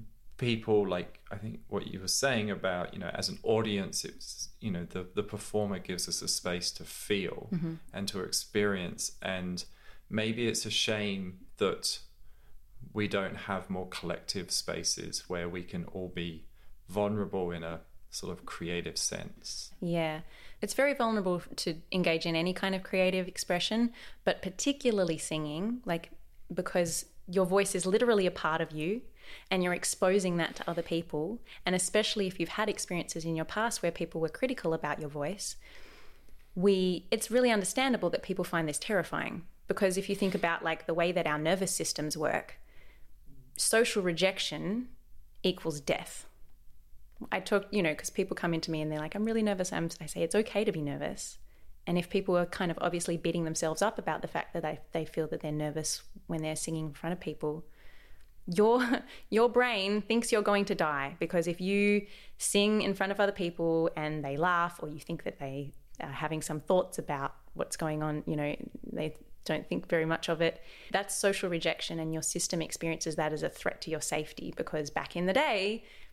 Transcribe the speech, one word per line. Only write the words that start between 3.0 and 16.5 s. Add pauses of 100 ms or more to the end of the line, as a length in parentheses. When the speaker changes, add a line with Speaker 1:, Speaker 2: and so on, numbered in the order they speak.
Speaker 1:
as
an
audience,
it's, (100)
you
know,
the,
the
performer
gives
us
a
space
to
feel
Speaker 2:
Mm-hmm. (180)
Speaker 1:
and
to
experience. (100)
And (460)
maybe
it's
a
shame (120)
that (960)
we
don't
have
more
collective
spaces
where
we
can
all
be (460)